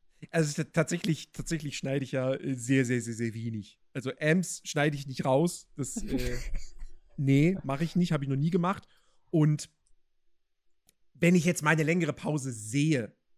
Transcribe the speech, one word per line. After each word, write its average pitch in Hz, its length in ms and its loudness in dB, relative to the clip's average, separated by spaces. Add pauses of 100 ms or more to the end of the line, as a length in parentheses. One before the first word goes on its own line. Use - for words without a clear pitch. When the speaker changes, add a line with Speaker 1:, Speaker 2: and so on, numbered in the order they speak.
(320)
Speaker 1:
Also 156 320 0
t-, 123 80 -6
tatsächlich, 170 640 -2
tatsächlich 151 440 -6
schneide 135 280 -2
ich - 80 -10
ja, 131 200 -2
äh, 135 200 -4
sehr, 127 320 2
sehr, 120 160 0
sehr, 113 120 -6
sehr 113 200 -4
wenig. 113 440 -8 (160)
Also 127 160 -6 (120)
Amps 165 420 0
schneide 147 320 0
ich 139 120 -8
nicht 131 180 -4
raus. 143 500 2
Das, 139 220 -6
äh, - 400 -2 (380)
Speaker 2:
<laughs> - 420 -14
Speaker 1:
nee, 143 460 4
mach 135 180 -4
ich 165 160 -4
nicht, 175 160 2
hab 147 80 0
ich 139 80 -4
noch 135 80 0
nie 147 120 2
gemacht. 180 380 0 (440)
Und 151 380 2 (1400)
wenn 175 220 4
ich 160 100 4
jetzt 175 180 0
mal 151 80 6
eine 160 120 4
längere 160 300 0
Pause 139 380 -4
sehe, 117 640 0 (220)